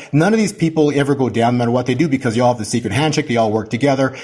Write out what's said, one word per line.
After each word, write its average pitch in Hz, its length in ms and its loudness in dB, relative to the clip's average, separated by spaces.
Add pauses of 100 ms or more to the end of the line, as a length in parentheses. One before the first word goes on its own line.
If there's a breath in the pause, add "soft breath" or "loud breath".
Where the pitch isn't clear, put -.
(120 loud breath)
none 165 200 4
of 226 60 2
these 214 140 0
people 160 400 0
ever 139 240 2
go 123 120 0
down 117 260 0
no 123 40 0
matter 120 140 0
what 123 140 0
they 127 100 0
do, 160 100 0
because 127 300 -2
they 120 40 0
all 123 120 4
have 113 80 -4
the 107 40 -8
secret 107 280 -4
handshake, 147 340 0
they 120 100 -2
all 113 140 2
work 107 200 -2
together, 127 540 0